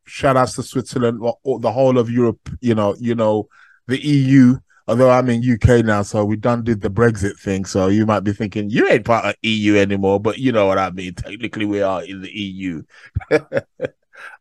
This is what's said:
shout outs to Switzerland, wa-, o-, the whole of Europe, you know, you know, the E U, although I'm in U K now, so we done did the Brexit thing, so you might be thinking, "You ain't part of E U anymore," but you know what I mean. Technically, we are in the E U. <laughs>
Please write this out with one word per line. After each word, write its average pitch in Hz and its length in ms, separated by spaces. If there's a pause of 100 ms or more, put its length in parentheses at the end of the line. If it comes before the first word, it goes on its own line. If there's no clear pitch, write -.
shout 139 280
outs 127 200
to 131 80
Switzerland, 120 580
wa-, 117 140 (100)
o-, 123 140
the 117 120
whole 127 280
of 117 100
Europe, 120 400 (140)
you 117 120
know, 101 240
you 117 160
know, 107 340 (380)
the 123 140
E 147 160 (240)
U, 127 200 (280)
although 127 220
I'm 127 180
in 120 140
U 123 160
K 120 240
now, 107 180
so 104 240
we 107 120
done 120 280
did 113 160
the 107 80
Brexit 101 500
thing, 95 280
so 95 220
you 107 180
might 104 140
be 101 120
thinking, 104 380
"You 349 180
ain't 131 160
part 110 220
of 104 80 (100)
E 110 100 (140)
U 104 100
anymore," 98 420
but 104 180
you 131 140
know 107 120
what 95 140
I 95 120
mean. 92 240
Technically, 107 520
we 101 160
are 95 200
in 95 200
the 92 80
E 104 160
U. 92 400 (440)
<laughs> 151 100 (1000)